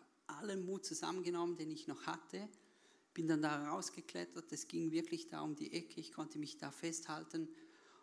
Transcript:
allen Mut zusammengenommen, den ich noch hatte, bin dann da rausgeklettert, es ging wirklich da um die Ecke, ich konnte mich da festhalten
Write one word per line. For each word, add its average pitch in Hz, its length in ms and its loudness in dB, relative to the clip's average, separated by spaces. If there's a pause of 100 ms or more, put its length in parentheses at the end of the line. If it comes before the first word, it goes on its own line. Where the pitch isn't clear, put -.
(280)
allen 190 380 -2
Mut 190 200 0
zusammengenommen, 170 680 2
den 160 160 -2
ich 151 160 -4
noch - 180 -4
hatte, 185 420 -2 (680)
bin 165 120 4
dann 156 140 8
da 147 280 4
rausgeklettert, 175 840 -4
es 151 160 -4
ging 165 240 2
wirklich 160 380 2
da 156 120 -2
um 151 140 2
die 151 180 -4
Ecke, 170 260 -4
ich - 140 -8
konnte 151 240 -4
mich 147 200 -2
da 143 140 -4
festhalten 160 800 -2 (540)